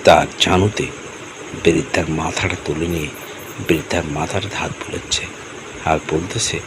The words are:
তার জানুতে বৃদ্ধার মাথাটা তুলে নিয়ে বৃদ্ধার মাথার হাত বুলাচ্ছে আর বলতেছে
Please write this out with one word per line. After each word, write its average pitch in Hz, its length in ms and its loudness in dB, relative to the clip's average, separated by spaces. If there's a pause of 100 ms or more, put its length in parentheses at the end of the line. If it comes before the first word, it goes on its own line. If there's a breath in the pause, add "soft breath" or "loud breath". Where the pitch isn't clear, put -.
তার 76 220 10 (140)
জানুতে 95 460 4 (760)
বৃদ্ধার 82 440 4
মাথাটা 80 560 -2
তুলে 80 220 -2
নিয়ে 82 220 -2 (600)
বৃদ্ধার 80 360 2
মাথার 78 380 -2 (120)
হাত - 160 -4
বুলাচ্ছে - 560 -6 (580)
আর 78 140 2 (120)
বলতেছে 85 560 -2